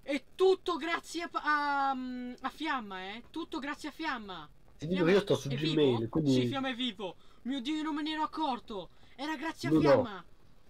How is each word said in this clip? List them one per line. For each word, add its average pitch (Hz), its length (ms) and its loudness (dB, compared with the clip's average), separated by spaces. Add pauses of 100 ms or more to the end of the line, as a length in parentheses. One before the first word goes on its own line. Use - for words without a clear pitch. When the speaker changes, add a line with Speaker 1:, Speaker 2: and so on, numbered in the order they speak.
Speaker 1:
è 277 220 -4 (120)
tutto 381 400 4
grazie 330 480 -4
a 339 60 -8
pa-, - 120 -6 (480)
a, 269 60 0
mm, 247 460 -8
a 254 80 -4
fiamma, 233 520 -4 (120)
eh. 240 180 -14
Tutto 320 280 -8
grazie 285 300 -6
a - 40 -14
fiamma. 208 540 -8 (300)
Speaker 2:
Ti - 100 -10
dico, 180 180 2
Speaker 1:
Fiamma 165 60 6
Speaker 2:
io 196 100 6
sto 156 140 2
su 139 140 -4
Speaker 1:
è 135 60 -4
Speaker 2:
Gmail, 147 420 4
Speaker 1:
vivo? 113 120 -2
Speaker 2:
quindi 151 240 2
Speaker 1:
Sì, 127 140 4
fiamma 262 220 -2
è 254 60 -4
vivo. 214 400 -6 (280)
Mio 262 180 -4
Dio, 285 140 -4
io 311 80 -2
non 311 120 -2
me 311 60 -4
ne 302 100 -4
ero 311 120 -2
accorto. 247 680 -4 (260)
Era 302 220 -6
grazie 320 320 -6
a - 20 4
Speaker 2:
Io 220 60 6
no. - 60 6
Speaker 1:
fiamma. 220 420 4 (440)